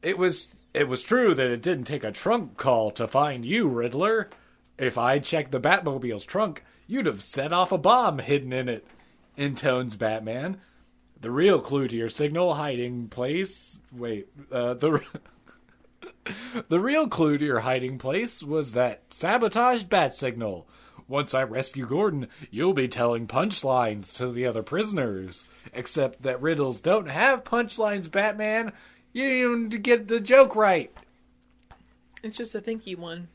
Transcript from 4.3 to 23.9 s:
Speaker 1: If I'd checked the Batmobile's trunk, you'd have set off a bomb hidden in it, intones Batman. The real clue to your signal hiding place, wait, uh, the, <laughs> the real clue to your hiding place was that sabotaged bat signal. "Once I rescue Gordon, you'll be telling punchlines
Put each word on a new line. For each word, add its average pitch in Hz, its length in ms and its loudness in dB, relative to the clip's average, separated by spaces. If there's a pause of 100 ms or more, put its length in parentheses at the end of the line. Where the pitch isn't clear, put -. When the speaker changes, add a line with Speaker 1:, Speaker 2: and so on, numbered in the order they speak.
Speaker 1:
If 127 220 -2
I'd 131 260 2
checked 151 280 -4
the 131 80 -2
Batmobile's 135 680 0
trunk, 190 360 -2 (240)
you'd 233 200 -2
have 104 160 -2
set 143 320 -4
off 180 180 2
a 185 60 0
bomb 196 400 4
hidden 131 340 0
in 127 160 -2
it, 113 180 -4 (520)
intones 127 580 0
Batman. 113 640 -4 (600)
The 113 100 -8
real 165 300 6
clue 139 280 -2
to 113 80 -4
your 113 140 -2
signal 156 440 0
hiding 123 540 -4
place, 156 720 -6 (100)
wait, 117 380 -8 (240)
uh, 123 220 0
the, 147 260 2 (760)
<laughs> - 920 -14
the 165 100 2
real 277 300 2
clue 151 300 2
to 147 60 0
your 127 160 0
hiding 127 380 -2
place 175 440 -4
was 143 320 -4
that 123 280 0 (100)
sabotaged 226 760 2
bat 165 260 4
signal. 117 540 -6 (400)
"Once 139 260 -2
I 131 80 4
rescue 127 440 -4
Gordon, 147 420 0 (220)
you'll 165 240 2
be 131 120 2
telling 120 400 0
punchlines 123 920 0